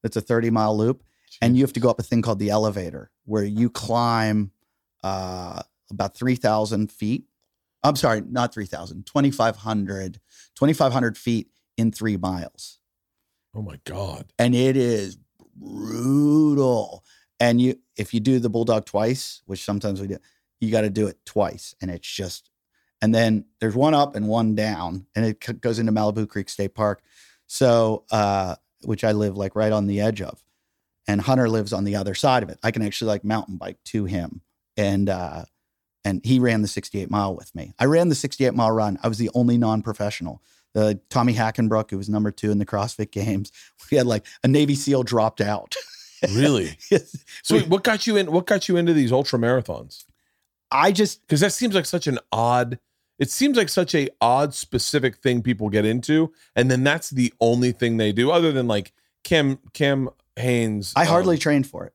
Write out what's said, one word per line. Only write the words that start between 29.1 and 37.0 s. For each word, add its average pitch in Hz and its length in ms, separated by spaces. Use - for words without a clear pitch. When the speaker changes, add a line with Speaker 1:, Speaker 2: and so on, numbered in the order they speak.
Speaker 1:
live, 104 240
like, 98 180
right 107 180
on 104 140
the 101 140
edge 107 220
of, - 200
and 104 140
Hunter 127 280
lives 110 240
on 98 120
the 101 120
other 98 180
side 127 280
of 98 60
it. 80 140
I 113 80
can 113 120
actually, 104 260
like, 104 160
mountain 104 320
bike 92 300
to 107 200
him. 87 340
And, 98 320
uh, 85 360
and 95 200
he 127 160
ran 113 220
the 101 60
sixty-eight - 420